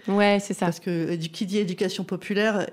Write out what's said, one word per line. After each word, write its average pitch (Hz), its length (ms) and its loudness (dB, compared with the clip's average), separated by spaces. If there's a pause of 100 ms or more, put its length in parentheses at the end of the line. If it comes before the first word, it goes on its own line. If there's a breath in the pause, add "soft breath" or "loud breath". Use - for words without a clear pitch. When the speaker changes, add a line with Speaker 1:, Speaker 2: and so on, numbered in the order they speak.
Speaker 1:
Ouais, 202 340 4
c'est 196 120 -6
ça. - 120 0
Speaker 2:
Parce 170 140 0
que, 170 340 -2
euh, 170 40 -2
du, 160 120 -6
qui 202 160 -4
dit 190 140 -2
éducation 185 440 -2
populaire 202 680 0